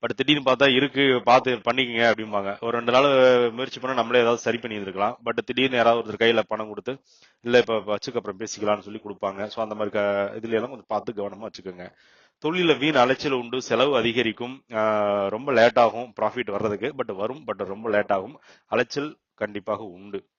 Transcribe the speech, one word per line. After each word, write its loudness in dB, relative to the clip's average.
But -2
திடீர்னு 2
பார்த்தா 4
இருக்கு, 2
பார்த்து 4
பண்ணிக்கங்க 0
அப்படிம்பாங்க. -4
ஒரு -4
ரெண்டு -2
நாள் 6
முயற்சி -10
பண்ணா -6
நம்மளே 2
ஏதாவது 4
சரி -2
பண்ணி -8
இருந்திருக்கலாம். -4
But -2
திடீர்னு 0
யாராவது 4
ஒருத்தர் -8
கையில 4
பணம் -6
கொடுத்து, -10
"இல்ல, 4
இப்ப, 4
இப்ப -4
வச்சுக்க, -8
அப்புறம் -6
பேசிக்கலாம்னு" -2
சொல்லி -14
கொடுப்பாங்க. -8
So, -8
அந்த -8
மாதிரி -6
க-, -2
இதுல -8
எல்லாம் -2
கொஞ்சம் -16
பார்த்து -6
கவனமா -10
வச்சுக்கோங்க. -16
தொழில 2
வீண் 0
அலைச்சல் 4
உண்டு, -4
செலவு 2
அதிகரிக்கும். -2
ஆ, 0
ரொம்ப -6
லேட் 4
ஆகும் 2
ப்ராஃபிட் -4
வர்றதுக்கு. -4
But -6
வரும், -6
but -6
ரொம்ப -8
லேட் 0
ஆகும். -4
அலைச்சல் -4
கண்டிப்பாக -6
உண்டு. -14